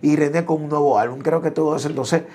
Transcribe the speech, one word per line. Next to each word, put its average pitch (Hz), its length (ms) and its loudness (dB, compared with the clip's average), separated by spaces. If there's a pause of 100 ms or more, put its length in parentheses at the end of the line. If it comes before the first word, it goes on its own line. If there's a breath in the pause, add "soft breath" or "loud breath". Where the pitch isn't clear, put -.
y 151 140 2
René 151 300 2
con 160 180 -2
un 147 60 -8
nuevo 147 280 2
álbum. 120 220 -2
Creo 156 220 0
que 160 100 -2
todo 156 240 0
eso, 147 120 -4
entonces, 156 360 0 (120)